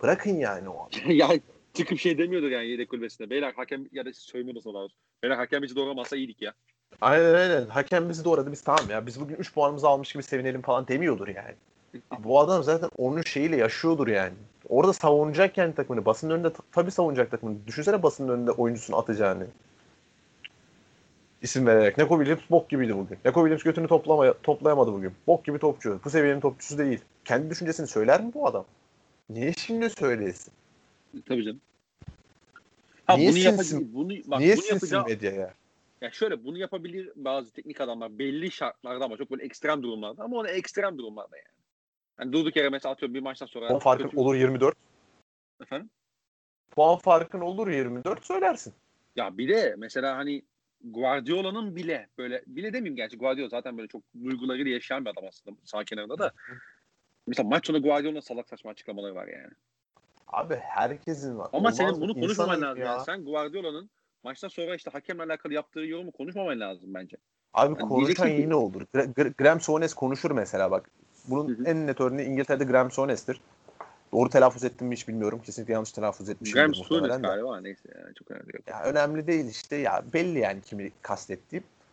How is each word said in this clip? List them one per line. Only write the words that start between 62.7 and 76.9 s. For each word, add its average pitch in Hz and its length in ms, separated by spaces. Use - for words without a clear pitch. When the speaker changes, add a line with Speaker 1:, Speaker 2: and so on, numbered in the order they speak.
Speaker 1:
ya. 120 80
Speaker 2:
Yani 127 140
sen 175 200
Guardiola'nın 151 640
maçtan 135 240
sonra 170 280
işte 160 160
hakemle 170 320
alakalı 160 300
yaptığı 147 260
yorumu 165 320
konuşmaman 175 480
lazım 95 340
bence. 92 240
Speaker 1:
Abi 139 260
Speaker 2:
Yani - 100
Speaker 1:
konuşan 131 160
Speaker 2:
diyeceksin 170 300
ki 147 60
Speaker 1:
yine 156 140
olur. 98 260
Gra-, 131 200
Gra-, 143 240
Graham 160 240
Souness 160 320
konuşur 135 380
mesela 95 400
bak. 92 180
Bunun 143 200
Speaker 2:
Hı 120 140
hı. 131 40
Speaker 1:
en 160 220
net 135 140
örneği 131 260
İngiltere'de 135 360
Graham 127 280
Souness'tir. 131 500
Doğru 120 180
telaffuz 127 340
ettim 123 240
mi 123 80
hiç - 120
bilmiyorum. 110 380
Kesinlikle 113 280
yanlış 110 180
telaffuz 104 380
etmişimdir 107 300
Speaker 2:
Graham 151 180
Speaker 1:
muhtemelen 160 300